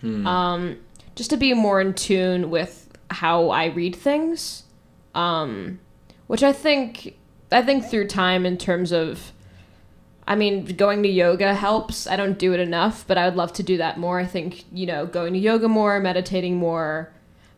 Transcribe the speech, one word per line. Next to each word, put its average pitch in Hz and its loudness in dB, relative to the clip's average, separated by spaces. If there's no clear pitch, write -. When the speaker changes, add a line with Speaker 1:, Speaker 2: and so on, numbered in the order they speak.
Speaker 1:
Hmm. 214 -4
Speaker 2:
Um, 180 -2
just 233 -8
to 302 2
be 254 4
more 208 4
in 190 0
tune 185 0
with - -4
how 170 2
I 156 2
read 175 -2
things. 320 -2
Um, 160 -4
which 226 0
I 277 6
think, 277 -2
I 247 6
think 262 2
through 202 -2
time 185 2
in 180 -2
terms 175 -2
of, 160 -2
I 202 2
mean, 202 0
going 202 2
to 202 4
yoga 185 4
helps. 214 -2
I - -2
don't 196 -2
do 185 2
it 175 2
enough, 175 -2
but 180 2
I 175 2
would 180 0
love 170 -2
to 202 -4
do 185 0
that 165 -2
more. 175 -2
I 180 -2
think, 180 -8
you 180 -6
know, 160 -4
going 175 -4
to 185 0
yoga 220 2
more, 208 2
meditating 180 -2
more, 165 -2